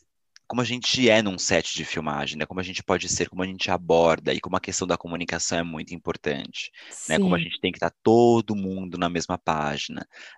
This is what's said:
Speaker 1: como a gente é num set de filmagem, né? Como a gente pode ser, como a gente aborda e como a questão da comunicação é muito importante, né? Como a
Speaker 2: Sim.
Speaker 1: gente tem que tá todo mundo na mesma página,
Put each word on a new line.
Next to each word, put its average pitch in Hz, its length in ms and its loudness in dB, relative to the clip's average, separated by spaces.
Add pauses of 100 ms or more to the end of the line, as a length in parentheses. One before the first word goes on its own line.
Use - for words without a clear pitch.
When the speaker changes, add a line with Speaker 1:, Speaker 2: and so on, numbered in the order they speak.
(480)
Speaker 1:
como 120 140 -2
a - 20 0
gente 123 460 2
é 110 120 8
num 95 160 -2
set - 360 0
de 80 100 -6
filmagem, 76 540 -6
né? 78 80 -4
Como 90 140 -8
a - 40 -2
gente 90 180 -8
pode 92 260 0
ser, - 220 -2
como 90 120 -6
a 95 40 -4
gente 92 240 -4
aborda 82 640 4
e - 60 -4
como 90 160 -4
a - 40 -2
questão - 260 -4
da 85 120 0
comunicação 85 600 -4
é 85 60 0
muito 82 300 -10
importante, - 760 -6 (380)
né? - 120 2
Como 185 160 4
a - 20 2
Speaker 2:
Sim. - 20 -2
Speaker 1:
gente - 200 -8
tem 92 120 -2
que - 80 -12
tá 85 100 0 (120)
todo 113 540 6
mundo 95 420 -6
na 87 120 0
mesma 87 280 -2
página, 76 680 -4 (320)